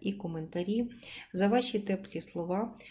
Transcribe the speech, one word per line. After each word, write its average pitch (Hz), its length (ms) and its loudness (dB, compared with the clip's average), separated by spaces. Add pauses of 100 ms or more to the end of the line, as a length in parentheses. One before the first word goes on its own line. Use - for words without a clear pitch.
і 196 120 0
коментарі, 175 800 -4 (420)
за 190 160 4
ваші 240 300 6
теплі 190 420 -4
слова. 180 560 0 (140)